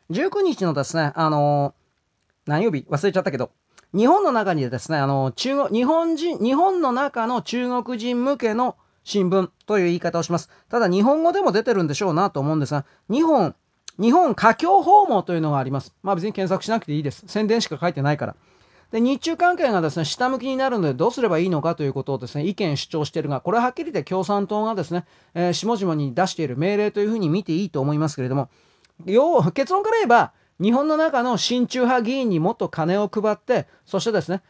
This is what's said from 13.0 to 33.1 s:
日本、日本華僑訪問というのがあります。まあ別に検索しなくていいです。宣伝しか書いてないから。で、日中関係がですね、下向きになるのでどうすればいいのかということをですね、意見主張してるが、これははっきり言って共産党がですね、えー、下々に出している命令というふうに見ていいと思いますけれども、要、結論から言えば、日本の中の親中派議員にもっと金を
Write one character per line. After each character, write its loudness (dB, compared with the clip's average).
日 2
本、 2
日 4
本 4
華 4
僑 2
訪 8
問 0
と -4
い 0
う -2
の 0
が 0
あ -2
り -6
ま -2
す。 -14
ま 0
あ 0
別 -2
に -4
検 -2
索 -2
し -6
な 0
く -8
て -6
い -2
い -2
で -4
す。 -12
宣 -2
伝 2
し -2
か -8
書 0
い -2
て -4
な 2
い -2
か -4
ら。 -8
で、 0
日 2
中 -4
関 2
係 0
が 2
で 0
す -6
ね、 -2
下 -2
向 -2
き -8
に -2
な 0
る -2
の 0
で 0
ど 0
う 0
す -4
れ 0
ば 2
い 0
い 0
の 0
か -2
と -8
い -2
う -2
こ -6
と -4
を -2
で -12
す -8
ね、 -2
意 -4
見 -2
主 -8
張 -4
し -6
て -4
る -4
が、 -4
こ -6
れ 2
は 2
は -2
っ -8
き -12
り -8
言 -4
っ -4
て -14
共 -2
産 -2
党 -2
が -4
で -4
す -12
ね、 -4
え 0
ー、 2
下 -2
々 -2
に -2
出 0
し -12
て -4
い -2
る -8
命 0
令 0
と -2
い 2
う 0
ふ -2
う -2
に 0
見 0
て -6
い 0
い -6
と -4
思 0
い 0
ま 0
す -8
け -6
れ -2
ど -2
も、 -2
要、 4
結 -2
論 2
か -2
ら 2
言 2
え 0
ば、 6
日 2
本 2
の 0
中 0
の 0
親 0
中 -4
派 2
議 -2
員 -2
に 0
も 0
っ -16
と -4
金 -2
を -2